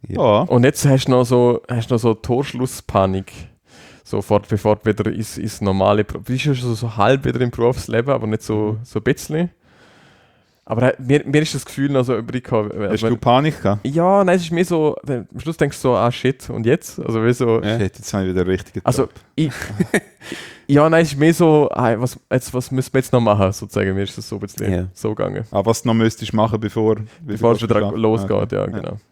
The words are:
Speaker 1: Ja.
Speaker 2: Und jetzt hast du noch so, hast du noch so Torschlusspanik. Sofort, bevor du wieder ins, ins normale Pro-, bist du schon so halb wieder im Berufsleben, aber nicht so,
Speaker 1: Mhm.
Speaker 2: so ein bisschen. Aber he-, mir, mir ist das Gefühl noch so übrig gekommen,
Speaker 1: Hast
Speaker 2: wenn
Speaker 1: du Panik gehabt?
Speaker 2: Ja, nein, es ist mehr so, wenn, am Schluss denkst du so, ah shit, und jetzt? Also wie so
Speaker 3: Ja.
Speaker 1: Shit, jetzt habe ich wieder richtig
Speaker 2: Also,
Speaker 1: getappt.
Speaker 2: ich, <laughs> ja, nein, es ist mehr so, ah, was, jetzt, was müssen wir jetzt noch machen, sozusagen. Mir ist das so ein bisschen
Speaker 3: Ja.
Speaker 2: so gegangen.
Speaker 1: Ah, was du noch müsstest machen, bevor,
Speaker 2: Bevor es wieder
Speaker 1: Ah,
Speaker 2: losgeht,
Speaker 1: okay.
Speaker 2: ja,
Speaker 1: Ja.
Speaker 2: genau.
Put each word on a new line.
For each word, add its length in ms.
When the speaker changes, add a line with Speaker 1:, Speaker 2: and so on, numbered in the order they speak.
Speaker 1:
Ja. 340
Speaker 2:
Und 220
jetzt 220
hast 200
du 60
noch 140
so, 440
hast 200
du 60
noch 60
so 120
Torschlusspanik. 1160
Sofort, 460
bevor 280
du 120
wieder 220
ins, 260
ins 240
normale 420
Pro-, 160
bist 260
du 100
schon 200
so 220
halb 260
wieder 180
im 100
Berufsleben, 640
aber 140
nicht 160
so, 360
Speaker 1:
Mhm. 60
Speaker 2:
so 140
ein 40
bisschen. 460
Aber 220
he-, 140
mir, 240
mir 160
ist 140
das 100
Gefühl 240
noch 140
so 140
übrig 260
gekommen, 280
Speaker 1:
Hast 140
Speaker 2:
wenn 100
Speaker 1:
du 60
Panik 420
gehabt? 260
Speaker 2:
Ja, 360
nein, 120
es 80
ist 80
mehr 140
so, 380
wenn, 300
am 60
Schluss 180
denkst 200
du 120
so, 60
ah 160
shit, 380
und 160
jetzt? 340
Also 240
wie 100
so 280
Speaker 3:
Ja. 180
Speaker 1:
Shit, 180
jetzt 160
habe 120
ich 80
wieder 140
richtig 380
Speaker 2:
Also, 180
Speaker 1:
getappt. 180
Speaker 2:
ich, 160
<laughs> 0
ja, 220
nein, 140
es 100
ist 60
mehr 140
so, 380
ah, 280
was, 200
jetzt, 220
was 180
müssen 220
wir 60
jetzt 140
noch 80
machen, 320
sozusagen. 420
Mir 80
ist 140
das 100
so 100
ein 40
bisschen 320
Speaker 3:
Ja. 200
Speaker 2:
so 220
gegangen. 360
Speaker 1:
Ah, 120
was 200
du 60
noch 60
müsstest 380
machen, 260
bevor, 380
Speaker 2:
Bevor 320
es 80
wieder 160
Speaker 1:
Ah, 180
Speaker 2:
losgeht, 360
Speaker 1:
okay. 240
Speaker 2:
ja, 60
Speaker 1:
Ja. 60
Speaker 2:
genau. 300